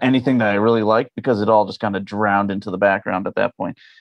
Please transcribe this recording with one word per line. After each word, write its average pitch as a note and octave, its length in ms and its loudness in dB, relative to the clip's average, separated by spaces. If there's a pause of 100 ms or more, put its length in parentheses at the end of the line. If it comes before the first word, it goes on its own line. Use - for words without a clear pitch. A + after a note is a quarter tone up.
anything C3 360 2
that A2 100 0
I G2+ 60 0
really A2+ 280 2
liked A2 320 0
because A#2 260 -2
it G#2 80 0
all G#2+ 180 4
just A2 120 -12
kinda G2+ 220 -4
drowned G2+ 500 0
into G2 220 -6
the F#2 60 -6
background G2 500 0
at - 80 -10
that G2+ 200 -2
point. - 220 -8 (220)